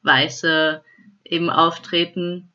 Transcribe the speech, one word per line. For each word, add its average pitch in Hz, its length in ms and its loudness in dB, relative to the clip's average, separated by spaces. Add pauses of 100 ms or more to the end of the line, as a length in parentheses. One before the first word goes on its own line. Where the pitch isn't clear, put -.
Weiße 156 800 0 (400)
eben 170 260 -4
auftreten. 175 1040 -2